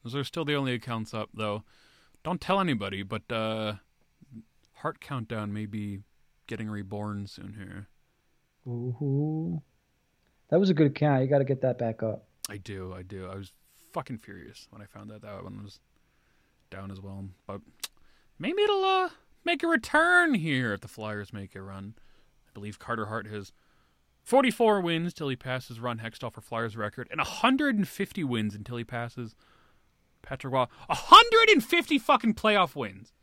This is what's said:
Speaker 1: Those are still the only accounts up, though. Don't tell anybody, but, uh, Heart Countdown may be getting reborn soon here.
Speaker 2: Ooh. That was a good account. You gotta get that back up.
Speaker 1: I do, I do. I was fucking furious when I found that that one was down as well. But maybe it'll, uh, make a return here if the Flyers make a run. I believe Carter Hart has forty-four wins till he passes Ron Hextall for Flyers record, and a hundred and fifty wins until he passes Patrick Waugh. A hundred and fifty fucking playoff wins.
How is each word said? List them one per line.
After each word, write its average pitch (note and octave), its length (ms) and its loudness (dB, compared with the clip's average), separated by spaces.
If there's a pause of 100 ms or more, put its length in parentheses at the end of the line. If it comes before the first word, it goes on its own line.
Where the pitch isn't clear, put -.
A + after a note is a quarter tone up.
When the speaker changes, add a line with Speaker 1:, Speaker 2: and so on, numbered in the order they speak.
Speaker 1:
Those A#2 120 -10
are C#3 80 -4
still D#3+ 220 -6
the D3 100 0
only C3+ 180 0
accounts A2+ 400 -6
up, G#2+ 200 -6
though. G#2+ 300 -4 (600)
Don't F3 180 -4
tell G3 180 0
anybody, G2+ 440 -2
but, A2 280 -8
uh, A2 420 -2 (1000)
Heart - 260 -8
Countdown A2 520 -6
may G#2+ 120 -6
be G#2 340 -8 (480)
getting A2 220 -8
reborn G#2 580 -6
soon G2 260 -14
here. G2 340 -14 (800)
Speaker 2:
Ooh. C#3+ 960 -2 (880)
That D#3+ 100 6
was F#3+ 100 4
a F#3 40 6
good D3+ 140 6
account. C#3 340 4
You C3+ 60 2
gotta C#3 160 4
get C3 180 0
that B2 160 2
back A2+ 240 -2
up. A2 240 -4 (240)
Speaker 1:
I G#2 80 -12
do, F#2+ 360 -10
I F#2 80 -12
do. F#2 280 -12
I F#2+ 60 -10
was G2 160 -12 (400)
fucking C3+ 280 -8
furious - 500 -18
when G#2+ 120 -20
I G2+ 40 -16
found G#2 240 -18
that G#2+ 140 -18
that G2+ 200 -12
one G2+ 180 -12
was G2+ 180 -18 (920)
down G2 200 -12
as F#2+ 100 -12
well. G2 240 -12 (200)
But G2 160 -10 (760)
maybe E4 240 -2
it'll, G4+ 220 2
uh, F#4 240 2 (340)
make E4 200 -2
a E4+ 40 0
return E4 680 4
here C3+ 380 0
if G2 80 -6
the - 60 -18
Flyers G#2+ 460 -8
make G2 220 -12
a F#2+ 60 -12
run. G2 340 -14 (520)
I - 60 -20
believe G#2 260 -12
Carter A2+ 280 -4
Hart G#2+ 200 -8
has G#2 240 -12 (720)
forty-four A#3 580 4
wins E3+ 320 -2
till C#3+ 160 -6
he C3 60 -2
passes B2+ 440 -8
Ron A#2 200 -6
Hextall A2+ 340 -10
for A#2 80 -16
Flyers A2+ 360 -6
record, G#2+ 340 -6
and - 80 -6
a - 60 0
hundred C4 500 2
and G3+ 120 0
fifty - 360 -6
wins A2 320 0
until A2+ 220 -10
he A#2 60 -6
passes A#2 520 -10 (840)
Patrick C3 320 -8
Waugh. B2+ 140 2 (220)
A D#3+ 60 2
hundred A4+ 540 10
and D#4+ 140 8
fifty E4 340 0
fucking A#3 380 2
playoff G3+ 400 2
wins. G2+ 360 -8 (100)